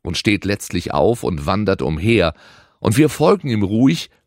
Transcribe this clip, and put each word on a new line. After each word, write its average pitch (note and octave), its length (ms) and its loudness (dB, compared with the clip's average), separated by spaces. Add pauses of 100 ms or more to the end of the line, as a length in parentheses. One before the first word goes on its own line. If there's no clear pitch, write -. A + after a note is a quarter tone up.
und F2 120 -6
steht G2+ 300 0
letztlich G2 480 -6
auf F#2 300 2
und C#2+ 220 -4
wandert F#2+ 360 -2
umher. E2 520 0 (460)
Und G#2+ 160 0
wir D3 140 4
folgen F3 400 0
ihm G#2+ 140 -2
ruhig, A#2 460 2 (180)